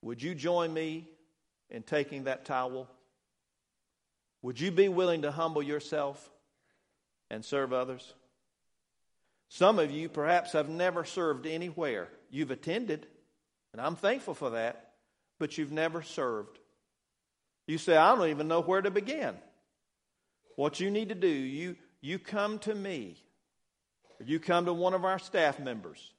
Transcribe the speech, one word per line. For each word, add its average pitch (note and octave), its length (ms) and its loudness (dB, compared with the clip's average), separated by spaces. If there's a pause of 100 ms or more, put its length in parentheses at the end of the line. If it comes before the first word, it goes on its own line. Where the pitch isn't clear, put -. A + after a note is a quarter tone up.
Would A#2+ 200 -8
you F3 120 -4
join E3 400 0
me D#3+ 340 -6 (640)
in A2+ 120 -12
taking C#3+ 420 -2
that C3 200 -4
towel? B2+ 440 -4 (1500)
Would B2 180 -6
you F#3 100 0
be G3 180 6
willing F3 340 2
to D3 80 0
humble D#3 320 0
yourself C#3+ 680 -4 (1000)
and A2 140 -10
serve C3+ 280 -2
others? B2+ 420 -4 (1400)
Some G3+ 280 6
of D3+ 120 2
you D#3 180 -6
perhaps E3 440 2
have D3+ 180 0
never E3+ 340 0
served D3+ 420 -2
anywhere. D#3 640 -4 (220)
You've C3+ 200 -4
attended, D#3+ 560 -4 (680)
and A2+ 100 -8
I'm D#3 140 -2
thankful G#3 360 0
for C3+ 180 -4
that, A2+ 440 -4 (440)
but D3+ 200 -4
you've D3 120 -4
never D#3+ 300 -2
served. A#2+ 580 -6 (1080)
You D#3+ 100 -4
say, E3 180 4
"I F3+ 220 10
don't F3 140 2
even D3+ 180 -2
know E3 140 2
where F#3+ 180 2
to G3 100 0
begin." G3+ 460 -4 (1200)
What D3 240 0
you F#3+ 100 0
need G#3 200 -2
to - 40 -6
do, F3+ 140 2
you, D3 480 -2 (240)
you E3 180 -6
come G#3 420 -2
to G#3+ 140 -4
me, D#3 480 -8 (960)
or A2+ 60 -16
you D#3 160 -2
come F3 240 2
to F3 80 0
one F3+ 220 2
of F3+ 100 0
our F#3 140 2
staff D#3+ 420 2
members A2 580 -10